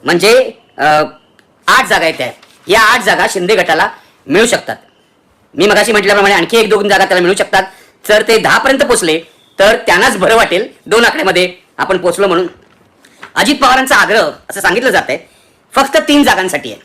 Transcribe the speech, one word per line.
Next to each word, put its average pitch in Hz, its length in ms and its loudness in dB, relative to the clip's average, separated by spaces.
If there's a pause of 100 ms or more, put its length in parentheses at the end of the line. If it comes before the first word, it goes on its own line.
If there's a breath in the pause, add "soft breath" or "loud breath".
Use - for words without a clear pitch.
म्हणजे, 202 480 2 (260)
अ, 135 60 -4 (840)
आठ 220 200 0
जागा 185 160 0
आहेत 160 140 -2
त्या, - 140 -6 (360)
या 220 140 2
आठ 220 220 2
जागा 185 260 0
शिंदे 190 260 -2
गटाला 175 340 0 (380 soft breath)
मिळू 180 180 2
शकतात. - 300 -4 (800)
मी 185 140 0
मगाशी 208 240 2
म्हटल्याप्रमाणे 202 440 2
आणखी 175 220 0
एक 220 120 2
दोन 202 200 0
जागा 190 160 2
त्याला 185 160 0
मिळू 180 140 2
शकतात. 190 280 -2 (460 loud breath)
जर 214 180 4
ते 226 100 2
दहा 180 200 2
पर्यंत 269 220 -2
पोचले 185 400 0 (400)
तर 208 160 4
त्यांनाच 214 420 -2
बरं 185 180 2
वाटेल, 214 320 0 (180)
दोन 226 200 2
आकड्यामध्ये 185 480 -2 (240)
आपण 180 200 -2
पोचलो 180 300 -2
म्हणून. 175 200 0 (880 loud breath)
अजित 214 200 0
पवारांचा 262 400 0
आग्रह 202 340 2 (200)
असं 196 120 -12
सांगितलं 202 280 0
जातंय 170 280 -2 (580 soft breath)
फक्त 277 220 0
तीन 294 260 2
जागांसाठी 185 480 -2
आहे. 101 140 -20